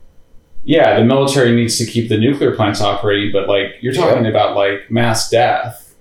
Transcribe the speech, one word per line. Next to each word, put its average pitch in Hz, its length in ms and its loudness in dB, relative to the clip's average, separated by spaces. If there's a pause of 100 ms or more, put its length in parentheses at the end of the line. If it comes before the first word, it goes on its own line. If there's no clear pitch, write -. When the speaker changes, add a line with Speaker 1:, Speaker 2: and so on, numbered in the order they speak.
(640)
Speaker 1:
yeah, 151 340 4
the 113 60 4
military 135 480 2
needs 117 260 0
to 117 80 -4
keep 117 220 -4
the 110 100 0
nuclear 131 340 0
plants 104 300 -2
operating, 101 500 0
but, 98 160 -2
like, 98 320 -2
you're 120 140 -4
talking 117 300 2
Speaker 2:
Yeah. 110 60 -2
Speaker 1:
about, - 260 0
like, 101 340 -2
mass 113 400 -2
death. 117 720 -2